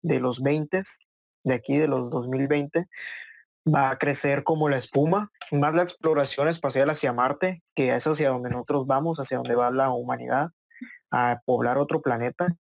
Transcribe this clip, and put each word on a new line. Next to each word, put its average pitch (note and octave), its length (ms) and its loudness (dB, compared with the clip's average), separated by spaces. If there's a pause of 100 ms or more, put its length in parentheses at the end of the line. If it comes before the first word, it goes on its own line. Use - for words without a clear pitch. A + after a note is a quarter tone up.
de C3+ 180 0
los B2 220 -2
veintes, D3+ 560 -2 (460)
de C3 100 0
aquí C#3 240 -2
de D3+ 100 2
los B2+ 220 -2
dos B2 180 -4
mil C3+ 200 -2
veinte, D3 400 -2 (760)
va C#3+ 240 4
a - 80 -4
crecer C#3 460 0
como D#3 240 0
la C#3 80 2
espuma, E3 540 0 (200)
más D3 240 2
la F3 80 4
exploración D3+ 680 0
espacial C#3+ 420 0
hacia C#3+ 220 -2
Marte, C#3+ 500 0 (120)
que B2+ 200 2
es A#2+ 120 -2
hacia D3 240 2
donde B2 200 -2
nosotros C3 360 -2
vamos, D3 320 0
hacia C3 200 -4
donde B2 160 -2
va B2 160 2
la C3 200 2
humanidad, B2 600 -2 (600)
a B2 360 0
poblar B2 320 2
otro C#3+ 240 0
planeta. B2 460 -2 (180)